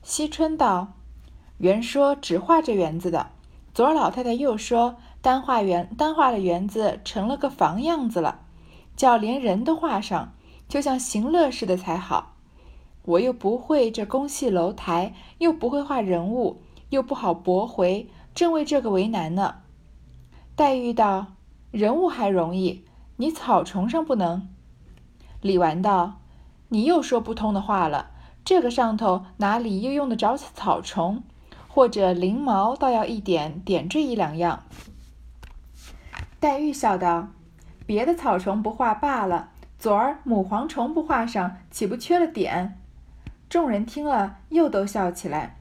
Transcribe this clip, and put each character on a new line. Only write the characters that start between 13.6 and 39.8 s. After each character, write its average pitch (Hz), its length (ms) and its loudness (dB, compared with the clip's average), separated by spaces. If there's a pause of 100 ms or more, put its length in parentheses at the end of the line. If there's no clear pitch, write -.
这 214 160 -6
工 269 220 -2
戏 277 200 -4
楼 180 240 2
台， 175 400 -2 (260)
又 339 140 2
不 285 160 -4
会 285 140 -2
画 277 180 -2
人 185 280 0
物， 233 340 -2 (280)
又 269 120 0
不 262 140 -4
好 185 180 0
驳 185 320 0
回， 196 420 0 (240)
正 339 200 2
为 302 120 0
这 302 160 0
个 233 100 -4
为 196 180 2
难 175 260 -4
呢。” 190 220 0 (1000)
黛 285 220 4
玉 240 160 -2
道 202 400 2 (400)
：“人 214 240 2
物 359 120 2
还 233 200 0
容 175 260 2
易， 185 300 -2 (320)
你 285 160 -2
草 214 320 2
虫 196 260 -2
上 320 140 -2
不 302 100 0
能？” 185 340 -2 (920)
李 196 160 2
纨 170 240 2
道 196 380 2 (500)
：“你 220 140 0
又 330 180 4
说 233 180 0
不 220 140 -8
通 214 180 -2
的 196 80 0
话 190 280 0
了， 143 240 -4 (320)
这 370 180 4
个 240 80 2
上 233 260 2
头 190 300 0 (120)
哪 208 200 2
里 214 240 -4
又 262 80 -4
用 277 180 -2
得 233 60 -2
着 233 220 0
草 - 440 -2
虫？ 196 440 -4 (420)
或 254 220 6
者 196 240 2
绫 185 260 0
毛 240 380 0
倒 269 140 2
要 220 140 2
一 220 160 -6
点， 165 440 -2
点 170 240 -2
缀 302 120 0
一 262 140 -2
两 160 220 -2
样。” 170 260 -2 (1800)
黛 285 220 0
玉 302 120 -2
笑 208 240 0
道 175 340 0 (540)
：“别 220 220 0
的 339 80 2
草 240 240 0
虫 202 240 -2
不 220 80 -2
画 226 240 0
罢 240 320 -2
了， 170 240 -2 (260)
昨 214 160 0